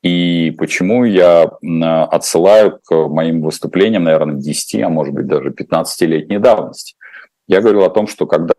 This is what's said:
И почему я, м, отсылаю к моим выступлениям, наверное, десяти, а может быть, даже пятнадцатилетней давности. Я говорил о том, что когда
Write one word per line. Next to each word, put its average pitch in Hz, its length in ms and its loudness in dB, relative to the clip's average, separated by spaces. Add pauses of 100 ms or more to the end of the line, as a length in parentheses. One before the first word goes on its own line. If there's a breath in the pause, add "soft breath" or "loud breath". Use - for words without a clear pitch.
И 87 540 0
почему 113 480 0
я, 87 460 4 (120)
м, 82 200 -2
отсылаю 85 1000 2
к 80 240 0
моим 80 340 -4
выступлениям, 90 640 -2
наверное, 76 320 0
десяти, 76 460 -6
а 90 80 -2
может 76 240 -4
быть, 71 140 -8
даже 69 240 -2
пятнадцатилетней 80 880 -4
давности. 101 560 -2 (520 loud breath)
Я 95 140 2
говорил 104 220 4
о 90 60 4
том, 107 180 -2
что - 200 -6
когда 82 320 0